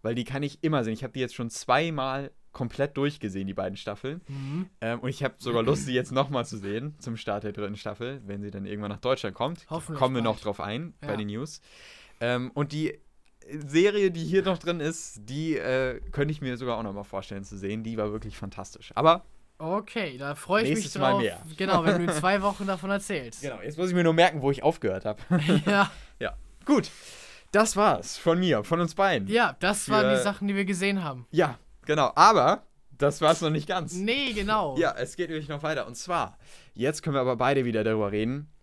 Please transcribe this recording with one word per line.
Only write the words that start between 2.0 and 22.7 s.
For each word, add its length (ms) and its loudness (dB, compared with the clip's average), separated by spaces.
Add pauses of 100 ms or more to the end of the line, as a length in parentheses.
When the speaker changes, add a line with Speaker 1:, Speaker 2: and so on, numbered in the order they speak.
Speaker 1:
komplett 440 -2
durchgesehen, 500 -2
die 80 -6
beiden 220 -4
Staffeln. 500 -8
Speaker 2:
Mhm. 440 -6 (100)
Speaker 1:
Ähm, 200 -4
und 100 -4
ich 120 -6
hab 180 -4
sogar 220 0
Lust, 220 2
sie 100 -4
jetzt 180 0
nochmal 340 0
zu 100 -10
sehen, 420 -6
zum 180 -8
Start 280 -4
der 80 -4
dritten 240 -6
Staffel, 500 -8
wenn 160 -8
sie 80 -8
dann 140 -8
irgendwann 260 -6
nach 100 -8
Deutschland 360 -2
kommt. 340 -6
Speaker 2:
Hoffentlich 300 -8
Speaker 1:
Kommen 160 4
wir 60 0
noch 140 2
Speaker 2:
bald. 100 -18
Speaker 1:
drauf 140 -4
ein 400 -6
bei 80 -10
Speaker 2:
Ja. 80 -2
Speaker 1:
den 120 -4
News. 320 -8 (600)
Ähm, 340 -2
und 180 -2
die 260 -4 (500)
Serie, 640 4
die 140 -4
hier 180 2
noch 160 2
drin 220 -2
ist, 480 -4
die, 300 -2
äh, 420 0 (100)
könnte 220 0
ich 80 -6
mir 160 -4
sogar 220 -2
auch 40 -4
nochmal 220 -6
vorstellen 400 -8
zu 140 -14
sehen. 260 -4
Die 120 -6
war 140 0
wirklich 260 -8
fantastisch. 600 -12
Aber 280 4 (320)
Speaker 2:
Okay, 600 -6
da 160 -6
freu 240 0
ich 60 2
mich 140 2
Speaker 1:
nächstes 220 -6
Mal 120 4
Speaker 2:
drauf. 100 4
Speaker 1:
mehr. 180 -2 (160)
Speaker 2:
Genau, 280 2
wenn 140 4
du 60 2
Speaker 1:
<laughs> 60 2
Speaker 2:
in 0 -
zwei 320 2
Wochen 240 -2
davon 240 -4